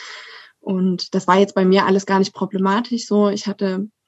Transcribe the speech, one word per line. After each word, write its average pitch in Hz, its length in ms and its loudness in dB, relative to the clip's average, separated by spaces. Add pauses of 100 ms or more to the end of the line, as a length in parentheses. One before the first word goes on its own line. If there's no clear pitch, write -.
(600)
Und 185 540 -2
das 190 140 -2
war 190 100 6
jetzt 196 160 2
bei 190 120 2
mir 190 200 4
alles 196 220 0
gar 190 100 2
nicht 190 160 0
problematisch 196 720 -4
so. 208 240 2
Ich 202 160 -6
hatte 196 420 -4 (200)